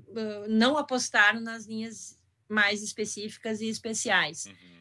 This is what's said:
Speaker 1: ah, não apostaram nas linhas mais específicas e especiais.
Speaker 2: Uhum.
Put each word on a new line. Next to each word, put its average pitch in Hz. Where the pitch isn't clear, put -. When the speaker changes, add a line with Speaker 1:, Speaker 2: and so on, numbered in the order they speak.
Speaker 1:
ah, 208
não 233
apostaram 233
nas 226
linhas 220
mais 208
específicas 214
e 220
especiais. 214
Speaker 2:
Uhum. 98